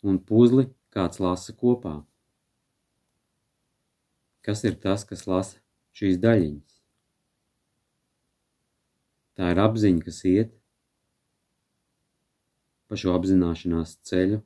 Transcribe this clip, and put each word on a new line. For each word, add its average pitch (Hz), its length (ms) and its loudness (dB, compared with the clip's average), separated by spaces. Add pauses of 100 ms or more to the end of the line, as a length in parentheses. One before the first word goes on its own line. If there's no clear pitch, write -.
Un 95 160 0
puzli 120 460 4 (260)
kāds 92 260 -4
lasa 92 340 -4
kopā. 120 420 -2 (2500)
Kas 107 180 -4
ir 107 140 -2
tas, 98 260 -4
kas - 220 -16
lasa 92 320 -4 (400)
šīs 92 240 0
daļiņas? 87 520 0 (2500)
Tā 87 160 -2
ir 87 80 2
apziņa, 104 460 2
kas - 240 -16
iet 110 240 2 (2250)
pa 104 120 -12
šo 92 220 -2
apzināšanās 85 760 0 (100)
ceļu 95 400 0